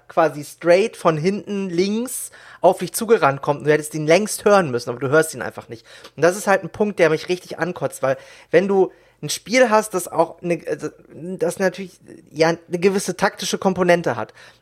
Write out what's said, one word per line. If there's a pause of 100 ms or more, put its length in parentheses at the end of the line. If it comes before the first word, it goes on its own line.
quasi
straight
von
hinten
links (300)
auf
dich
zugerannt
kommt
und
du
hättest
ihn
längst
hören
müssen,
aber
du
hörst
ihn
einfach
nicht. (300)
Und
das
ist
halt
ein
Punkt,
der
mich
richtig
ankotzt,
weil (360)
wenn
du (280)
ein
Spiel
hast,
das
auch
eine,
also, (240)
das
natürlich, (300)
ja,
eine
gewisse
taktische
Komponente
hat (280)